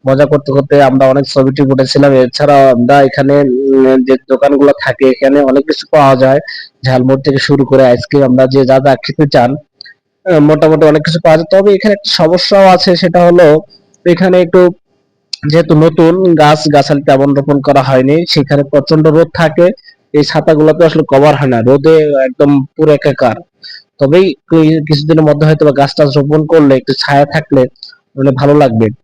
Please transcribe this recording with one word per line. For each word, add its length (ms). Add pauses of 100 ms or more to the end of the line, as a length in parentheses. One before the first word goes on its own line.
মজা 160
করতে 280
করতে 300
আমরা 240
অনেক 180
ছবি 280
টবি 200
উঠেছিলাম। 400
এছাড়াও 640
আমরা 260
এখানে, 380
উম, 640
যে 120 (120)
দোকানগুলো 440 (100)
থাকে, 280
এখানে 300
অনেক 260
কিছু 240
পাওয়া 260
যায়, 240 (460)
ঝালমুড়ি 360
থেকে 160
শুরু 260
করে 220
আইসক্রিম, 360
আমরা 240
যে 180
যা 140
যা 160
খেতে 380
চান, 220
আহ, 840
মোটামুটি 480
অনেক 160
কিছু 220
পাওয়া 120
যায়। 160
তবে 220
এখানে 180
একটা 200
সমস্যাও 540
আছে, 300
সেটা 300
হলো 340 (460)
এখানে 340
একটু 300 (800)
যেহেতু 240
নতুন, 600
গাছ 260 (120)
গাছালি 300
তেমন 320
রোপণ 260
করা 220
হয়নি, 460
সেখানে 340
প্রচন্ড 440
রোদ 280
থাকে, 320 (460)
এই 120
ছাতাগুলো 480
তো 140
আসলে 220
কভার 260
হয় 140
না, 120
রোদে 360 (280)
একদম 400 (120)
পুরো 160
একাকার। 440 (640)
তবেই 360
কি-, 520
কিছুদিনের 380
মধ্যে 220
হয়তো 200
বা 60
গাছ 240
টাছ 200
রোপণ 300
করলে, 300
একটু 220
ছায়া 260
থাকলে 380 (540)
মানে 140
ভালো 240
লাগবে। 320 (180)